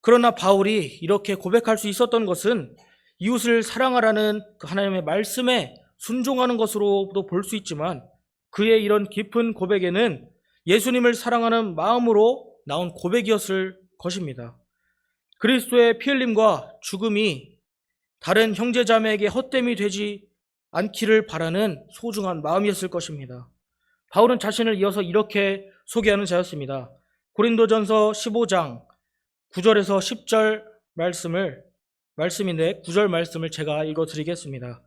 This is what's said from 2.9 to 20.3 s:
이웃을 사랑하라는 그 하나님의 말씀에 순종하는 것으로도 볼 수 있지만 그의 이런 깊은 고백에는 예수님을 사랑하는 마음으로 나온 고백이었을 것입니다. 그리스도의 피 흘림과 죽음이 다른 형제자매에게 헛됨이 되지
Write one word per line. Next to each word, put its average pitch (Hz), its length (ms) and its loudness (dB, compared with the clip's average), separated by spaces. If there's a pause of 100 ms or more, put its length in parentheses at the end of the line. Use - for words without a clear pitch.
이웃을 233 440 2
사랑하라는 220 760 0 (180)
그 156 80 -14
하나님의 190 360 -2
말씀에 208 720 -2 (220)
순종하는 247 600 -2
것으로도 202 680 -2
볼 180 180 -4
수 - 120 -8
있지만 160 480 -6 (480)
그의 220 320 2
이런 208 260 2
깊은 226 440 -2
고백에는 185 720 -2 (400)
예수님을 240 460 4
사랑하는 233 600 0
마음으로 226 800 2 (120)
나온 170 260 -4
고백이었을 190 840 -2 (200)
것입니다. 131 600 -10 (840)
그리스도의 240 600 4
피 269 100 -4
흘림과 220 720 2
죽음이 202 760 -4 (600)
다른 214 360 2
형제자매에게 220 720 2
헛됨이 247 480 -2
되지 202 500 -6 (460)